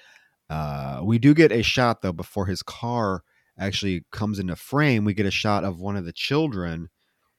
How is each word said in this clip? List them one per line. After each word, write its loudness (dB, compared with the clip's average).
Uh, -6
we 2
do 8
get 8
a 2
shot, 2
though, 0
before -6
his -4
car -4
actually -2
comes -4
into -4
frame. 2
We 2
get 0
a 0
shot 0
of -6
one -6
of -6
the -10
children -4